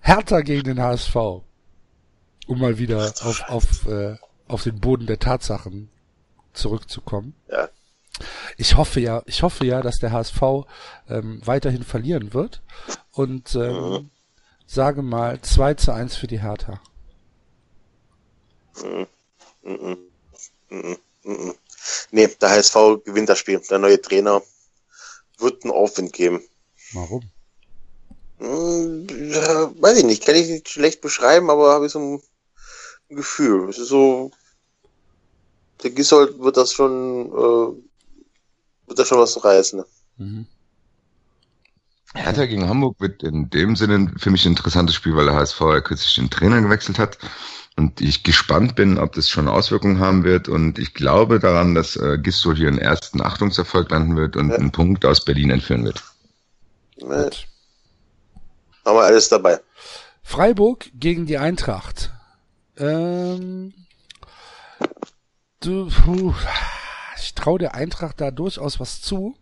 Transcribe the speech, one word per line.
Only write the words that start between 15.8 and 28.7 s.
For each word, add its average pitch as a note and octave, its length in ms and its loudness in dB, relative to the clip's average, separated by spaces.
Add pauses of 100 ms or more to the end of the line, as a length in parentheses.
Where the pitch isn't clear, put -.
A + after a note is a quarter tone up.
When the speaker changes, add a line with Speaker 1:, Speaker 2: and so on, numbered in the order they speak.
Speaker 1:
eins A#2 240 -8
für - 100 -10
die A2 140 -8
Hertha. G2+ 400 -8 (2000)
Speaker 2:
Mhm. F#2 240 -10 (560)
Mhm. F#2 360 -12 (680)
Mhm. F2+ 300 -12 (260)
Mhm. F2+ 300 -10 (560)
Nee, A2 160 6
der G2+ 240 0
H G2+ 60 4
S G#2 140 4
V G#2+ 280 6
gewinnt G#2 300 -2
das F#2+ 100 4
Spiel. F#2+ 220 -2 (100)
Der G2 80 2
neue G2 220 6
Trainer G2+ 420 0 (960)
wird - 260 -4
einen A#2+ 80 -6
Aufwind F#2+ 400 -2
geben. F2 300 -2 (500)
Speaker 1:
Warum? G2 380 -12 (1120)
Speaker 2:
Hm, E3 640 -6 (240)